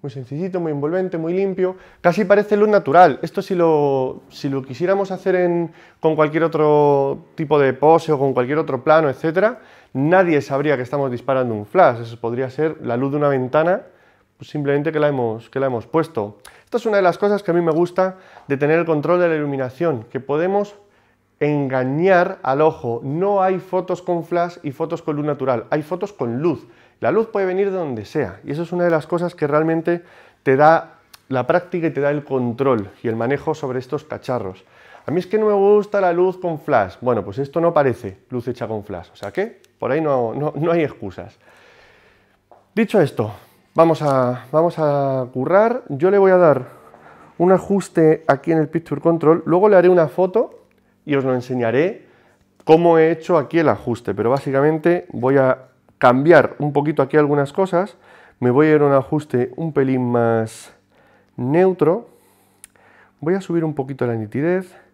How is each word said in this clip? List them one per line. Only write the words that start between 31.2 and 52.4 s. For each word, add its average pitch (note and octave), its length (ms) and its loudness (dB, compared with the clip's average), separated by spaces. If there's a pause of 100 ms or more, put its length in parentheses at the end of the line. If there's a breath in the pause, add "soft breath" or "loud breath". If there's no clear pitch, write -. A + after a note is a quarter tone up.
la B2+ 160 -2
práctica F3 400 -2
y D3+ 60 -2
te C#3 100 -4
da C#3+ 80 0
el D3 140 -4
control A#2+ 640 -2 (120)
y B2 60 -4
el A2+ 80 -4
manejo C#3 380 -4
sobre B2+ 240 -8
estos C#3+ 260 -10
cacharros. G#2+ 600 -10 (400 loud breath)
"A - 40 -8
mí D#3+ 80 -2
es F3+ 80 -6
que G#3+ 120 -2
no A3 80 0
me G#3 80 2
gusta G3+ 480 2
la F3+ 100 2
luz F3+ 240 0
con E3+ 240 -6
flash". G#2+ 400 0
Bueno, A#2+ 240 -2
pues G2 140 -10
esto C#3 200 -4
no E3 140 2
parece B2+ 460 -2 (100)
luz B2 200 -8
hecha A#2 200 -8
con G#2+ 160 -8
flash, F2 300 -14
o - 20 -20
sea G2+ 160 -12
que G#3+ 300 -6 (160)
por A#2 120 -4
ahí D#3 120 0
no, B2 320 -2
no, C#3+ 200 -4
no E3 180 -2
hay E3+ 100 0
excusas. G2 560 -10 (1400 soft breath)
Dicho G#3+ 260 0
esto, A2+ 320 -2 (420 loud breath)
vamos D#3+ 280 2
a, B2+ 500 -2
vamos E3 240 0
a C#3 560 -2
currar. G3 560 0
Yo D3 220 0
le G3+ 80 2
voy F#3+ 140 6
a F#3 40 6
dar C#3+ 300 4 (720 loud breath)
un F3 120 2
ajuste F3 800 2
aquí C#3 240 0
en D#3+ 60 2
el D3+ 100 0
Picture D3+ 320 -6
Control, E3 460 2
luego F3+ 240 2
le G3 60 6
haré F3+ 120 6
una F3 200 4
foto F#3 580 -4 (400)
y D3 80 -2
os C3+ 100 0
lo C3 100 0
enseñaré B2+ 720 -2 (600 soft breath)